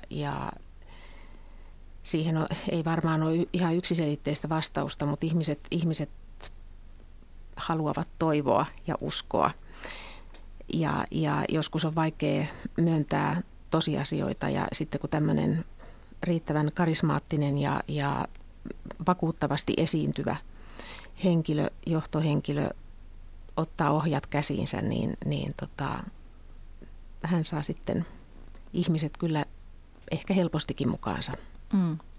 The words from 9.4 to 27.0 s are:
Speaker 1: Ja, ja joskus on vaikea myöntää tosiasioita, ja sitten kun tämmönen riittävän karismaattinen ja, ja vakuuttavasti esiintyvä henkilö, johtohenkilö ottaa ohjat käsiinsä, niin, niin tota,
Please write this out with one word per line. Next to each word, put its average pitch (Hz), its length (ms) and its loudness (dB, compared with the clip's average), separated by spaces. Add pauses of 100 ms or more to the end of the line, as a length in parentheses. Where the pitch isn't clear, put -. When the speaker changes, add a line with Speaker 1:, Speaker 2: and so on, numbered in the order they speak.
Speaker 1:
Ja, 156 380 2
ja 147 380 2
joskus 160 360 2
on 156 100 0
vaikea 151 500 2 (320)
myöntää 156 640 4 (280)
tosiasioita, 143 800 2
ja 95 240 0
sitten 151 280 -2
kun 151 80 -4
tämmönen 156 560 2 (580)
riittävän 151 500 2
karismaattinen 151 840 4
ja, 143 300 2
ja 143 400 0 (800)
vakuuttavasti 160 680 2
esiintyvä 151 580 2 (880)
henkilö, 160 440 4 (180)
johtohenkilö 151 840 2 (880)
ottaa 160 340 2
ohjat 151 360 2
käsiinsä, - 540 2
niin, - 320 0 (120)
niin 143 340 0
tota, - 440 -4 (1200)